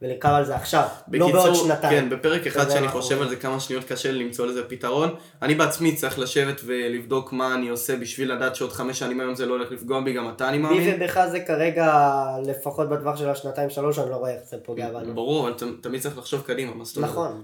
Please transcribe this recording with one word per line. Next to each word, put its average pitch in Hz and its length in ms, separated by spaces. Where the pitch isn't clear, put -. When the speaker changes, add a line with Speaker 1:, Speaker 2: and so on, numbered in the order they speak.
Speaker 1:
ולרכב 127 280
על 143 160
זה 139 100
עכשיו, 143 260
לא 165 140
Speaker 2:
בקיצור, 180 60
Speaker 1:
בעוד 175 120
שנתיים. 151 440
Speaker 2:
כן, 131 100
בפרק 160 380
אחד 143 120
Speaker 1:
אתה 143 100
יודע 143 60
Speaker 2:
שאני 139 100
Speaker 1:
מה 127 60
Speaker 2:
חושב 127 240
Speaker 1:
קורה. 143 80
Speaker 2:
על 131 60
זה 123 60
כמה 135 240
שניות 127 240
קשה 135 280
לי 127 120
למצוא 120 240
לזה 123 160
פתרון. 131 460
אני 147 140
בעצמי 156 400
צריך - 240
לשבת 139 460
ולבדוק 123 680
מה 131 200
אני 123 160
עושה 120 260
בשביל 127 380
לדעת 127 220
שעוד 123 180
חמש 127 260
שנים 127 200
היום 127 160
זה 127 100
לא 123 80
הולך 123 180
לפגוע 127 300
בי, 131 120
גם 120 160
אתה, 127 200
אני 143 80
מאמין. 160 260
Speaker 1:
בי 175 80
ובך 185 140
זה 180 80
כרגע, 156 760
לפחות 143 440
בטווח 143 280
של 143 120
השנתיים 143 400
שלוש, 143 300
אני 131 100
לא 127 60
רואה 127 160
איך 120 180
זה 120 160
פוגע 117 240
בנו. 113 260
Speaker 2:
ברור, 131 320
אבל 117 100
ת-, 120 260
תמיד 127 180
צריך 143 160
לחשוב 131 240
קדימה, 123 320
מה 113 120
זאת - 120
אומרת? 143 140
Speaker 1:
נכון. 131 320